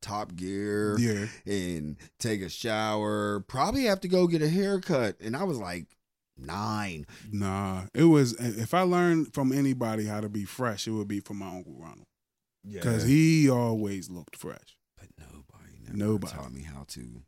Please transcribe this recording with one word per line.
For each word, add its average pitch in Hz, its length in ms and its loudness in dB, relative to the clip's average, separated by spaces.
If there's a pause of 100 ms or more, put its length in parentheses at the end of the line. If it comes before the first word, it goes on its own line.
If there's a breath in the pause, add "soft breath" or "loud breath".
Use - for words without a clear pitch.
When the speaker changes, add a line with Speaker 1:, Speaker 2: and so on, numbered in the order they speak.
Speaker 1:
Top 104 340 -8
Gear 104 640 -2
Speaker 2:
Yeah. 107 280 2 (180)
Speaker 1:
and 87 540 -4 (200 loud breath)
take 107 220 -2
a 90 80 -8
shower. 107 920 -2
Probably 196 440 -2
have 196 160 2
to 185 80 -6
go 180 180 6
get 170 140 2
a 151 80 4
haircut. 185 720 0
And 110 160 -6
I 185 80 -2
was 156 140 -2
like, 90 300 -8 (540)
nine. 95 600 -4 (260 loud breath)
Speaker 2:
Nah, 98 520 -2 (100)
it 156 120 4
was, 143 360 8
if 117 320 -2
I 175 80 4
learned 175 540 4
from 131 180 2
anybody 123 540 0
how 107 160 -4
to 107 80 -4
be 104 160 -4
fresh, 113 420 -4
it 110 40 -4
would 104 160 -2
be 101 120 -2
from 104 180 -12
my 98 160 -8
Uncle 87 240 -12
Ronald. 78 280 -20 (580)
Speaker 1:
Yeah. 98 160 -10
Speaker 2:
'Cause 110 240 0
he 156 460 6
always 107 600 0
looked 85 260 -14
fresh. - 420 -14 (200)
Speaker 1:
But - 100 -20 (100)
nobody - 560 -20 (100)
never - 120 -10
Speaker 2:
Nobody. 104 360 0
Speaker 1:
taught 67 200 -10
me 67 100 -12
how 71 260 -14
to 60 400 -16